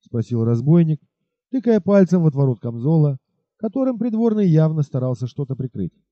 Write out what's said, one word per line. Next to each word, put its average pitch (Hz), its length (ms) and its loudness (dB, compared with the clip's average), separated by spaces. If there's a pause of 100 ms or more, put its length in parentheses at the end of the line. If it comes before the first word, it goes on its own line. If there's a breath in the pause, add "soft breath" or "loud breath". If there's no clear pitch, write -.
спросил 117 440 -6
разбойник, 147 560 2 (500)
тыкая 233 300 0
пальцем 185 420 2
в 160 40 4
отворот 135 340 0
камзола, 135 580 0 (380)
которым 254 420 -4
придворный 220 500 0
явно 156 340 2
старался 127 440 -6
что-то 131 280 -8
прикрыть. 117 380 -8 (200)